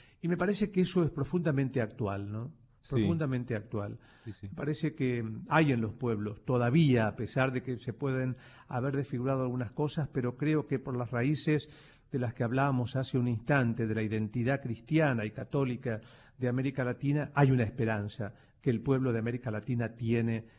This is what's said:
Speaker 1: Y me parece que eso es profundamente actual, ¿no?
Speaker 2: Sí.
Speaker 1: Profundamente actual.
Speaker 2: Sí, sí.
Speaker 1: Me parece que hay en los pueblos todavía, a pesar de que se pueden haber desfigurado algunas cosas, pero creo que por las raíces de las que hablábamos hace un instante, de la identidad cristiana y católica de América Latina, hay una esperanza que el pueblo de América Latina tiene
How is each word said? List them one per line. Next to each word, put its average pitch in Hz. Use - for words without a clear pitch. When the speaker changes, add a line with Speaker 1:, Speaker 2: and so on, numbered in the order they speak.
Speaker 1:
Y 170
me 175
parece 202
que 185
eso 180
es 147
profundamente 139
actual, 101
¿no? 117
Speaker 2:
Sí. -
Speaker 1:
Profundamente 127
actual. 107
Speaker 2:
Sí, 110
sí. -
Speaker 1:
Me 101
parece 147
que 123
hay 151
en 120
los 107
pueblos 107
todavía, 123
a 101
pesar 131
de 127
que 123
se -
pueden 131
haber 135
desfigurado 131
algunas 123
cosas, 151
pero 123
creo 147
que 135
por 131
las 123
raíces 143
de 139
las 120
que 120
hablábamos 131
hace 131
un 120
instante, 117
de 110
la 110
identidad 110
cristiana 131
y 110
católica 123
de 123
América 131
Latina, 139
hay 139
una 123
esperanza 104
que -
el 113
pueblo 131
de 113
América 120
Latina 113
tiene 117